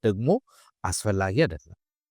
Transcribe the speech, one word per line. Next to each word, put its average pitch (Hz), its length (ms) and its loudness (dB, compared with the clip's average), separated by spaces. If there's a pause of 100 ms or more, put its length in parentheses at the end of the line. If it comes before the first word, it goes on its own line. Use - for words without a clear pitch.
ደግሞ 107 260 2 (560)
አስፈላጊ 95 560 -2
አይደለም። 82 380 -4 (320)